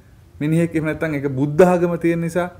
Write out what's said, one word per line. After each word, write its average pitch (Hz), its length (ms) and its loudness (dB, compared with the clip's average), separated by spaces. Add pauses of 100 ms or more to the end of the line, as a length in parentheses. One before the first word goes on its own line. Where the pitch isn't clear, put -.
(380)
මිනිහෙක් 165 380 0
එහෙම 156 100 0
නැත්නම් 151 300 -4
ඒක 143 140 -4
බුද්ධ 143 340 0
ආගම 175 340 2
තියෙන 170 240 0
නිසා, 175 280 -4 (100)